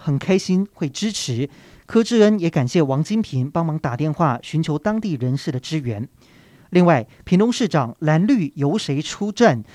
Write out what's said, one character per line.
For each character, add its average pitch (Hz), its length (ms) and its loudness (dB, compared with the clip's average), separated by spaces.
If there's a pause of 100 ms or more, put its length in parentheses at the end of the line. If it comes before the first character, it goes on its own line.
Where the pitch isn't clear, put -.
“很 143 160 0
开 - 180 0
心 185 380 0
会 156 160 -6
支 202 220 -6
持。” 135 360 -4 (380)
柯 226 180 2
志 220 200 4
恩 214 160 4
也 170 100 0
感 131 180 0
谢 165 140 2
王 139 220 0
金 220 180 0
平 135 280 -4
帮 170 140 -2
忙 156 140 -2
打 131 180 -4
电 156 160 -2
话 147 300 0
寻 156 200 -2
求 156 180 -2
当 214 200 -2
地 208 140 -4
人 127 240 -2
士 - 140 -6
的 127 80 -6
支 156 200 -6
援。 120 300 -6 (640)
另 180 120 4
外， 151 240 2 (160)
屏 180 140 2
东 233 160 4
市 233 140 -2
长 131 320 -2
蓝 156 260 2
绿 220 300 0
由 147 200 0
谁 143 280 -2
出 - 280 -6
战？ 151 320 2 (120)